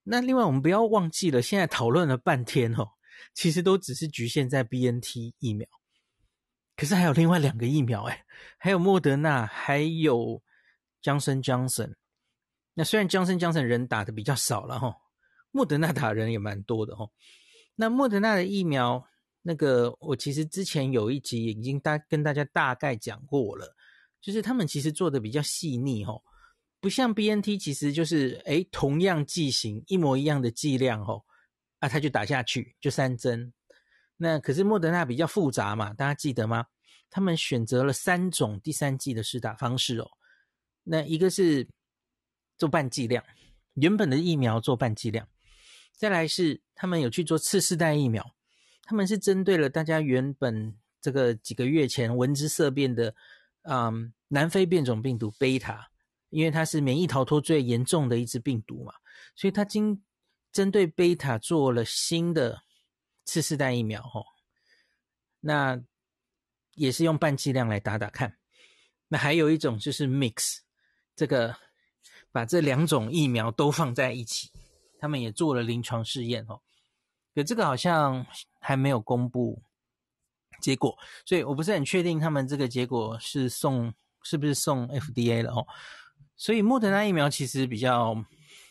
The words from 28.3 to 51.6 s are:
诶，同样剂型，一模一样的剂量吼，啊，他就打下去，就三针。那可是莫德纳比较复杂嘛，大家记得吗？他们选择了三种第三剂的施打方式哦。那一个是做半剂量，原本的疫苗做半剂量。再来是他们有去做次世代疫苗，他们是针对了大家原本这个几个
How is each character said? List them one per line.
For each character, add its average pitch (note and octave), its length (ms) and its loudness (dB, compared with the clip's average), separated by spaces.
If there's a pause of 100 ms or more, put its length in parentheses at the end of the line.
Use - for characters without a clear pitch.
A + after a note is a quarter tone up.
诶， D#3+ 260 0
同 C#3+ 300 0
样 F3 260 2
剂 D3+ 240 -2
型， G#2+ 380 -4
一 F#3+ 80 0
模 C#3+ 200 4
一 C3+ 60 0
样 D3 180 2
的 A#2+ 120 0
剂 C3+ 260 0
量 A#2+ 260 0
吼， G#2 200 -8 (560)
啊， C#3+ 80 -2
他 C3 100 0
就 D3 100 0
打 A2 160 0
下 B2+ 200 0
去， - 360 -6
就 - 80 -2
三 C3 280 0
针。 A#2+ 360 -4 (640)
那 D#3+ 220 0
可 C#3 160 -2
是 F3 80 2
莫 G#3 160 4
德 E3 140 2
纳 F3 120 2
比 B2 120 -2
较 E3 100 2
复 D#3+ 240 0
杂 G2+ 240 -2
嘛， G#2 200 -4
大 C#3 120 -2
家 C#3+ 80 0
记 C#3+ 180 -4
得 A#2 140 -2
吗？ A#2 200 -2 (440)
他 F#3+ 100 -4
们 F3+ 160 2
选 A#2+ 300 -2
择 B2+ 160 2
了 C#3 100 2
三 F3+ 380 0
种 G#2+ 300 -2
第 D#3 100 -6
三 C#3+ 260 -2
剂 C3+ 160 -6
的 A2 80 -4
施 A#2 200 -6
打 A2 140 -6
方 B2+ 220 -2
式 B2 220 -2
哦。 - 100 -8 (760)
那 D#3+ 180 -2
一 D#3 160 -4
个 F#3 100 4
是 E3 400 2 (880)
做 D#3+ 120 0
半 C#3 200 0
剂 A#2+ 200 -4
量， A#2+ 160 -2 (480)
原 C#3 240 4
本 G3+ 120 2
的 C3 80 2
疫 E3 200 2
苗 A2+ 240 2
做 C3 160 0
半 A2+ 180 -2
剂 A2+ 160 -6
量。 A2 180 -6 (680)
再 G#3+ 120 -2
来 E3+ 180 2
是 D#3 340 0 (140)
他 - 140 -6
们 E3+ 120 0
有 B2+ 80 2
去 F3 140 -2
做 D#3+ 160 2
次 F#3+ 220 0
世 F3 160 0
代 D#3 180 2
疫 C#3+ 140 2
苗， G#2+ 260 -4 (480)
他 - 140 -4
们 G3 100 2
是 G#3 100 0
针 F#3+ 280 2
对 F#3 120 4
了 C#3+ 140 2
大 D#3+ 140 -2
家 D#3+ 160 2
原 C3+ 340 0
本 A2 420 -4 (240)
这 C3+ 120 -2
个 B2+ 200 4
几 G#2+ 220 -8
个 B2 120 -2